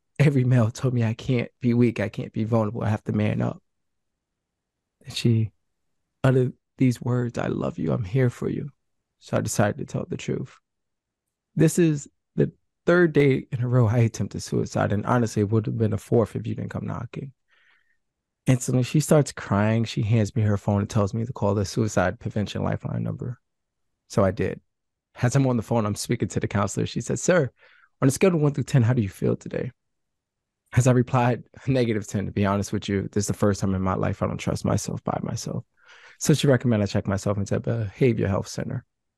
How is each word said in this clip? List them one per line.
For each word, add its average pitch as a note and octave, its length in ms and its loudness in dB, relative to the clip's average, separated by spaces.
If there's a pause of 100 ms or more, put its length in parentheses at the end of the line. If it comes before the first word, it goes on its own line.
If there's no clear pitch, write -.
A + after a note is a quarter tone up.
(180)
every C#3 260 4
male B2 260 4
told B2+ 240 -4
me A#2 120 0
I A2 80 -2
can't A#2+ 360 -2 (120)
be A#2+ 120 2
weak, A#2+ 280 2
I G2+ 80 -2
can't - 240 -10
be A2 100 -4
vulnerable, A2+ 400 0
I G#2+ 60 0
have G#2+ 160 -2
to A#2 80 -4
man A2 280 0
up. - 220 -6 (1400)
And B2+ 100 -16
she A2+ 360 2 (720)
uttered B2+ 260 4 (260)
these B2+ 240 2
words, B2 360 -2
"I - 100 -2
love - 320 -4
you, - 140 0
I'm B2 100 0
here A#2+ 260 2
for - 200 -4
you." - 220 -6 (480)
So - 180 -4
I A2 40 2
decided A2 360 0
to F#2 80 -10
tell - 200 -6
the - 120 -8
truth. - 400 -8 (1000)
This D#3+ 240 4
is D#3 300 0 (260)
the - 160 0 (340)
third F3 280 4
day C#3+ 360 2
in A#2+ 120 -6
a B2 60 -2
row B2 200 4
I A#2 120 2
attempted G#2+ 420 -2
suicide, G#2 500 -2
and G#2 140 -2
honestly, A2+ 360 0
it G2+ 100 2
would A2 160 0
have B2 100 -4
been A2 160 0
a G#2+ 40 -2
fourth A#2 380 0
if A2 100 -8
you G#2+ 100 -6
didn't A2 160 -8
come - 140 -8
knocking. A#2 460 -10 (1120)
Instantly, B2+ 380 2
she D#3 160 0
starts D3 320 4
crying. A2 520 0
She - 180 -4
hands A2 340 2
me A2+ 60 0
her G2+ 160 2
phone G2+ 240 0
and - 80 -4
tells G2+ 240 0
me A2+ 100 -4
to A#2 100 -8
call G2+ 200 0
the G2+ 120 0
Suicide G#2 540 0
Prevention G2+ 440 -4
Lifeline G#2 400 -4
number. A#2 360 -8 (680)
So - 160 0
I F#2+ 80 2
did. - 280 -4 (640)
As B2 140 2
I'm C#3 100 4
on B2+ 120 0
the G#2 60 -2
phone, A#2 220 0
I'm G#2 100 -2
speaking - 340 -4
to - 100 -6
the A2 80 -2
counselor. G#2 400 -2
She - 140 -6
said, B2+ 180 -4
"Sir, E3 320 2 (500)
on C3+ 60 4
a C3+ 40 6
scale F#3+ 220 4
of D#3 80 0
one D3 120 2
through B2+ 100 -4
ten, C3+ 180 2
how A#2 120 4
do B2+ 80 2
you G2 80 -2
feel - 260 -2
today?" - 360 -8 (1000)
As B2 140 4
I B2+ 40 6
replied, B2 520 2 (240)
"Negative A#2 400 0
ten, G2 180 -4
to F#2 60 -6
be G2+ 140 0
honest G2 260 0
with G#2 160 -4
you. G2+ 240 -2
This G#2 120 0
is - 40 -4
the G#2 60 -4
first G2+ 260 0
time G2 160 0
in F#2 60 -2
my F#2+ 140 0
life G2+ 280 -2
I G2+ 40 -2
don't G#2+ 100 -6
trust - 280 -6
myself - 380 -4
by - 180 -4
myself." - 440 -8 (540)
So - 140 2
she C#3+ 140 2
recommended A#2+ 420 2
I - 20 -6
check G2+ 160 -2
myself G2+ 300 -2
into G2+ 180 -2
a - 40 -2
behavior A#2 680 0
health G2+ 200 -2
center. - 360 -8 (340)